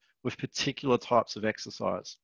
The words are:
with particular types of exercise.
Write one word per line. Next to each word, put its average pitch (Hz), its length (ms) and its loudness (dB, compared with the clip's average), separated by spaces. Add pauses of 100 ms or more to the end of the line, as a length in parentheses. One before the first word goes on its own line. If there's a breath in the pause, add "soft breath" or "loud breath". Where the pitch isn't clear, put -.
(240)
with 123 140 -4
particular 131 600 0
types 117 380 2
of 107 100 -6
exercise. 104 800 -4